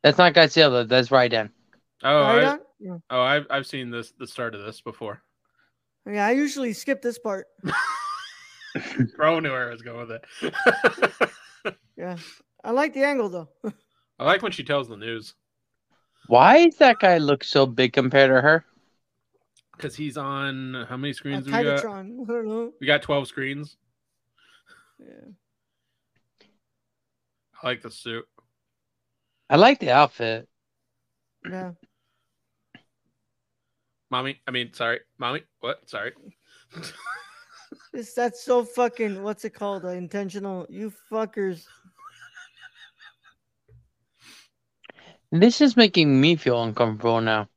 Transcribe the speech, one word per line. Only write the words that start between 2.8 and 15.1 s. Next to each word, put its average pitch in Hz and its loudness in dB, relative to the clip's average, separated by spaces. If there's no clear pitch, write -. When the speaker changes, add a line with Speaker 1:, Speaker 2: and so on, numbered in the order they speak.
Speaker 2:
oh, 127 -2
I've, 143 0
I've 139 -4
seen 131 -10
this, 117 -12
the 127 -14
start 117 -10
of 101 -16
this 107 -16
before. 110 -14
Speaker 3:
Yeah, 208 -4
I 233 0
usually 277 -4
skip 269 -6
this 240 -6
part. 196 -8
<laughs> - -8
Speaker 2:
Bro 160 0
knew 147 -4
where 127 -6
I - -12
was 117 -18
going 117 -16
with 113 -16
it. - -2
<laughs> - -14
Speaker 3:
Yeah. 175 -12
I 220 -8
like 285 -2
the 269 0
angle, 254 -2
though. 175 -12
<laughs> 208 -8
Speaker 2:
I 127 -6
like 190 2
when 202 -4
she 127 -12
tells 139 -4
the 107 -16
news. 110 -12